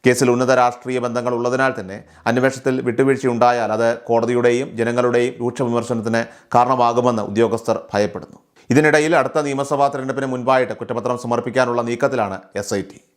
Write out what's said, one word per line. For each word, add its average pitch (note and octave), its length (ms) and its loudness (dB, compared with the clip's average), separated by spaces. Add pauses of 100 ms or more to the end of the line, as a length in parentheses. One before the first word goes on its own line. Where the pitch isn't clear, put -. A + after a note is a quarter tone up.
കേസിൽ B2 300 4
ഉന്നത B2+ 260 2
രാഷ്ട്രീയ B2 440 -2
ബന്ധങ്ങൾ A#2+ 340 -4
ഉള്ളതിനാൽ B2+ 400 0
തന്നെ F#2+ 180 -12 (340)
അന്വേഷണത്തിൽ B2+ 460 0 (100)
വിട്ടുവീഴ്ചയുണ്ടായാൽ A#2+ 880 2
അത് A#2 100 2 (220)
കോടതിയുടെയും A#2+ 600 2 (100)
ജനങ്ങളുടെയും A#2+ 640 0
രൂക്ഷ B2 280 -4
വിമർശനത്തിന് A2+ 540 -2 (320)
കാരണമാകുമെന്ന് A#2+ 760 2
ഉദ്യോഗസ്ഥർ A2+ 480 0 (120)
ഭയപ്പെടുന്നു. G2+ 480 -4 (300)
ഇതിനിടയിൽ D3+ 520 4
അടുത്ത B2+ 160 -2 (120)
നിയമസഭാ C#3 420 0
തെരഞ്ഞെടുപ്പിന് C3+ 420 -6
മുൻപായിട്ട് B2+ 460 0
കുറ്റപത്രം A#2 460 -4
സമർപ്പിക്കാനുള്ള A#2+ 640 0
നീക്കത്തിലാണ് A#2+ 500 -2 (220)
എസ് G2+ 180 -4
ഐ - 100 -4
ടി. - 100 -20 (180)